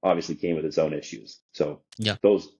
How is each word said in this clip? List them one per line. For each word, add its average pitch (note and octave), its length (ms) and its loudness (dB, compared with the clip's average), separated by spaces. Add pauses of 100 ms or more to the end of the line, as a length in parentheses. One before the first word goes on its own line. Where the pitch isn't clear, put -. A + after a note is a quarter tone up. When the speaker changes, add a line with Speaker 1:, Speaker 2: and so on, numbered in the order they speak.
Speaker 1:
obviously E2+ 320 0
came E2+ 220 -2
with D2+ 100 -4
its D2+ 120 -4
own D#2 140 2
issues. - 480 -12 (120)
So D2 280 -2 (180)
Speaker 2:
Yeah. G#2+ 240 0
Speaker 1:
those, G2+ 260 4 (120)